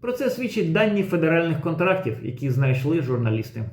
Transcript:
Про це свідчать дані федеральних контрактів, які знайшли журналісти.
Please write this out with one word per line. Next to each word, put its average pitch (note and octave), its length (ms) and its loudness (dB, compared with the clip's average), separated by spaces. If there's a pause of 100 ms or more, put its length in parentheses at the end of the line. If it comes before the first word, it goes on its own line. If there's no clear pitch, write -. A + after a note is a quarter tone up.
Про A#3+ 120 -4
це B3+ 180 0
свідчать G#3 420 -2
дані G#3 300 2
федеральних E3 580 2
контрактів, E3+ 640 0
які - 280 -4
знайшли C3+ 520 2
журналісти. A2+ 720 -2